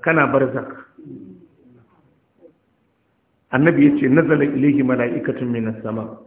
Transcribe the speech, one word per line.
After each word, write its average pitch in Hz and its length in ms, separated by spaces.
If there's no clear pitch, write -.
kana 160 240
barzak. 135 500
Annabi 143 340
ya 143 120
ce, 131 100
"Nazala 147 360
ilaihi 143 380
mala'ikatun 120 680
minas 113 320
sama." 110 440